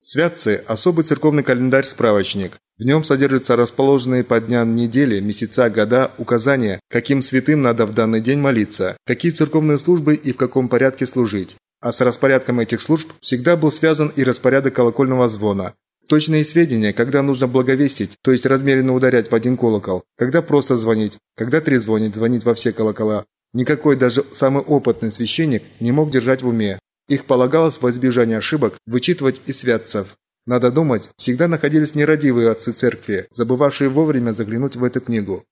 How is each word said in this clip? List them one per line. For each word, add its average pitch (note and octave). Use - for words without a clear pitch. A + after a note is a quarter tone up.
Святцы — D3
особый D#3+
церковный D3+
календарь-справочник. A#2+
В A2
нём D3
содержатся C3+
расположенные B2+
по A#2
дням A#2
недели, A#2
месяца, A2
года, A2+
указания, A#2
каким C3
святым C#3
надо A#2
в G#2
данный A2
день C3+
молиться, A2
какие E3
церковные D3+
службы D3+
и C#3
в -
каком B2+
порядке C3
служить. G#2+
А A#2+
с -
распорядком B2+
этих A2+
служб D#3
всегда C3
был D#3
связан D3+
и C#3
распорядок C3
колокольного B2+
звона. G2+
Точные D3+
сведения, C3
когда C#3
нужно C3+
благовестить, C3
то C3
есть B2+
размеренно C3+
ударять B2+
в A2+
один A#2+
колокол, G#2
когда C3+
просто C#3+
звонить, A2
когда B2
трезвонить, A2
звонить A2+
во A#2
все A2+
колокола, G#2+
никакой C#3
даже B2+
самый C3+
опытный A#2
священник B2
не A#2
мог D3+
держать C3
в B2+
уме. G#2+
Их C#3
полагалось C3+
во B2
избежание A#2+
ошибок A2+
вычитывать C3
из C3
святцев. A2
Надо B2
думать, C3+
всегда B2+
находились D3+
нерадивые D3
отцы A2+
церкви, A2
забывавшие C3
вовремя C3+
заглянуть A2+
в B2
эту B2
книгу. G2